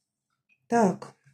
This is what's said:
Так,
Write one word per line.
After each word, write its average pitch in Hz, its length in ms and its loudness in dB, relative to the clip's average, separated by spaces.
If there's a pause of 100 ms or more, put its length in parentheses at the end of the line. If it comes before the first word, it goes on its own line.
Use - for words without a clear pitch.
(680)
Так, 226 480 0 (180)